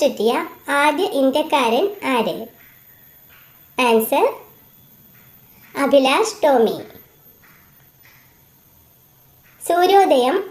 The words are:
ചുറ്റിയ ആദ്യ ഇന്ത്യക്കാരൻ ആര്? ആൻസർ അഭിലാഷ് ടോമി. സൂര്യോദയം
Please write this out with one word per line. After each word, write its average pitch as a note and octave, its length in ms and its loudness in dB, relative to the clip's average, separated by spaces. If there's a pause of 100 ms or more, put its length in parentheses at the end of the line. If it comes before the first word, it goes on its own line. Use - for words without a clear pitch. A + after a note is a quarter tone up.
ചുറ്റിയ A3+ 300 0 (500)
ആദ്യ D4+ 240 0 (140)
ഇന്ത്യക്കാരൻ C4+ 680 0 (300)
ആര്? F3+ 200 -4 (1400)
ആൻസർ B3 480 2 (1500)
അഭിലാഷ് C#4 680 0
ടോമി. A#3 340 2 (2750)
സൂര്യോദയം F4 760 2 (140)